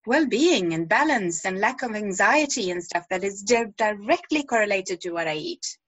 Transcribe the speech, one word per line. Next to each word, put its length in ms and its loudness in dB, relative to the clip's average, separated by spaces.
well-being 680 2
and 140 -2
balance 580 2
and 140 -2
lack 240 0
of 120 -6
anxiety 760 2
and 120 -4
stuff 260 -6
that 140 -4
is 200 -6
di-, 340 2
directly 680 0
correlated 580 -2
to 100 -6
what 160 -4
I 80 -2
eat. 420 -8